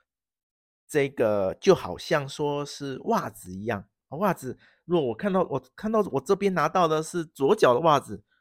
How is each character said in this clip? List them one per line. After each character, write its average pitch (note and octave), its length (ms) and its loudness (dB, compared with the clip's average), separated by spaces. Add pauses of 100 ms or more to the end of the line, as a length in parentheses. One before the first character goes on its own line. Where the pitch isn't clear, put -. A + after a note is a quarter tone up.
(880)
这 C#3 200 0
个 G#2 520 0
就 F#3+ 140 6
好 F2+ 240 -10
像 C#3+ 300 -4
说 D3 360 -4
是 C#3 400 -10
袜 G3 240 -2
子 F#2 240 -16
一 F#2+ 120 -10
样。 G#2+ 240 -6 (200)
袜 F3 260 -2
子， B2+ 240 -12 (260)
如 E3+ 160 2
果 C3 100 0
我 A2 40 -2
看 G3 180 -4
到， F#3 100 2
我 - 180 -4 (160)
看 A3 160 -6
到 A3 80 2
我 D3+ 200 0
这 G3 140 2
边 G3 200 0
拿 D#3 140 2
到 E3+ 200 2
的 D#3 140 0
是 E3 220 -6
左 C#3 300 2
脚 C#3+ 180 4
的 A#2+ 80 2
袜 D#3 200 4
子， G#2 240 -14 (160)